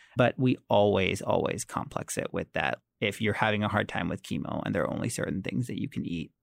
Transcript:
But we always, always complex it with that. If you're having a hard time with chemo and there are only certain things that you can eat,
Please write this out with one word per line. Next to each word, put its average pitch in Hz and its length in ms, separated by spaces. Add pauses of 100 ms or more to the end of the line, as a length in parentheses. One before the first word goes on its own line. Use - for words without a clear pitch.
(160)
But 127 220
we 127 200 (100)
always, 98 540
always - 420
complex - 520
it - 160
with 87 200
that. 71 260 (220)
If 104 200
you're 104 140
having 107 300
a 104 40
hard 104 200
time 90 200
with - 140
chemo - 420
and - 80
there 78 120
are - 100
only - 140
certain - 340
things 123 240
that - 140
you - 80
can - 180
eat, 82 240 (120)